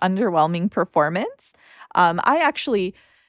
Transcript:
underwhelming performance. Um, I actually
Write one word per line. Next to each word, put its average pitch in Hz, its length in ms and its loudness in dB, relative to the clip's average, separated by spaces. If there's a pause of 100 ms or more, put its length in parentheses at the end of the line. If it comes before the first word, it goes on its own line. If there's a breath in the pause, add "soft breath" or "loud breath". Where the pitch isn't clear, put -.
underwhelming 180 680 0
performance. 175 840 -2 (420 loud breath)
Um, 175 280 4
I 294 140 2
actually 269 560 -2 (360 soft breath)